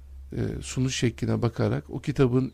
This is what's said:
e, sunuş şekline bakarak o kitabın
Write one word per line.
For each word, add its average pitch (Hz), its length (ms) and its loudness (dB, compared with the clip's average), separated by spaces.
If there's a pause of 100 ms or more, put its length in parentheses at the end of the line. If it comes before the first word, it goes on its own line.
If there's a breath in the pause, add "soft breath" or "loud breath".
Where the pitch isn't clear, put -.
(320)
e, 123 100 -4 (200)
sunuş 131 340 -2
şekline 113 460 0
bakarak 117 480 0
o - 120 -6
kitabın 131 520 4